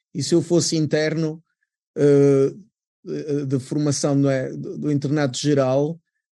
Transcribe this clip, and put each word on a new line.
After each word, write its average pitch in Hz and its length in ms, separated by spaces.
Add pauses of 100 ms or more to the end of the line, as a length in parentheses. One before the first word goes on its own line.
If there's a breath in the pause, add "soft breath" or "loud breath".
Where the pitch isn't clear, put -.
(140)
e 143 80
se 139 120
eu 165 80
fosse 165 340
interno, 156 640 (540)
eh, 143 580 (480)
de, 147 440
de 135 120
formação, 147 560
não 139 160
é, 135 200
do, 151 280
do 147 140
internato 143 460
geral, 143 600 (360)